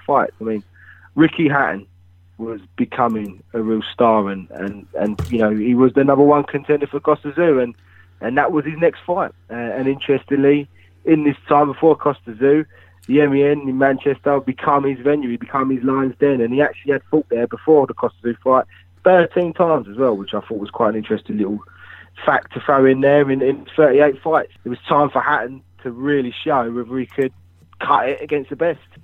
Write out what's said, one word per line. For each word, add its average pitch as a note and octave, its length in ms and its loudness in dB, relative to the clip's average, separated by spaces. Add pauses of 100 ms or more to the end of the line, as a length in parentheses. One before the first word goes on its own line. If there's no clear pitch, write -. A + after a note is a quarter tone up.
fights. C#3 340 0
I A2 40 -12
mean, A2 200 -6 (520)
Ricky D#3 320 2
Hatton B2 400 -2 (500)
was A2+ 240 -10 (160)
becoming A2 640 -4 (100)
a A2+ 80 -4
real A2 220 -2 (100)
star, A2 360 2
and, G2 220 -10
and, G2 360 -12 (100)
and, G#2 220 -4 (100)
you A#2 80 -2
know, G#2+ 160 2
he A2 220 0
was B2+ 160 4
the C#3 140 2
number C#3 180 4
one D3 220 6
contender C#3+ 420 -4
for C#3 140 -8
Costa D3 300 -2
Tszyu, D3 300 2
and, A#2+ 140 -6 (460)
and A#2+ 160 -4
that C#3+ 160 0
was D3 100 0
his D#3 140 -8
next E3 280 0
fight. F3 280 -4 (160)
Uh, A2 60 -12
and A#2+ 340 -4
interestingly, C#3 760 0 (380)
in D#3 220 2
this C#3+ 100 2 (140)
time D3 180 4
before D3 300 2
Costa - 340 -4
Tszyu, C#3 340 2 (420)
the C#3 140 4
M C#3 140 2
E C#3+ 80 2
N C#3+ 240 0
in C3 100 -4
Manchester C#3 640 0
became C#3 440 -2
his C#3 160 -2
venue, C#3 300 -2
he A#2+ 80 -4
became C3 320 -4
his B2+ 140 -2
Lion's C3 340 -2
Den, C#3+ 220 2
and A#2 140 -2
he C#3 80 2
actually C#3+ 320 -2
had C3 180 -4
fought D#3 180 0
there A#2 180 -2
before C#3+ 400 2
the A#2 60 -8
Costa - 300 -6
Tszyu A#2+ 160 -4
fight C3 260 2 (380)
thirteen F3 500 2
times D#3 360 0
as G#2 80 -12
well, B2+ 180 0
which G2 180 -10
I G#2 80 -4
thought A2 180 -10
was G#2 100 -8
quite A2+ 200 -2
an A2 60 -4
interesting G#2+ 420 -6
little G#2 220 -4 (680)
fact - 280 -2
to - 80 -8
throw C3+ 240 4
in C3 160 4
there. C#3 280 4
In, C3+ 120 -2
in C#3 240 -2 (100)
thirty-eight D3 460 4
fights, - 320 -2 (100)
it A#2+ 60 -10
was B2 180 -8
time D3 220 2
for B2 120 0
Hatton C3 420 -4 (200)
to B2+ 80 -8
really C3 420 -4 (100)
show C3 280 0
whether A#2+ 260 -8
he B2+ 80 -6
could C3 280 -4 (460)
cut C3+ 300 0
it C#3+ 120 -6
against D3 280 -6
the C#3+ 80 -10
best. D#3+ 240 -4 (220)